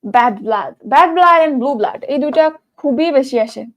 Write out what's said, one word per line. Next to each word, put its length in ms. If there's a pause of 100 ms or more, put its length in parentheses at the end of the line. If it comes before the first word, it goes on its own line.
(160)
ব্যাড 200 (100)
ব্লাড, 280 (180)
ব্যাড 260
ব্লাড 280
and 160
ব্লু 180
ব্লাড, 200 (140)
এই 100
দুইটা 200 (360)
খুবই 280 (100)
বেশি 280
আসে। 160 (140)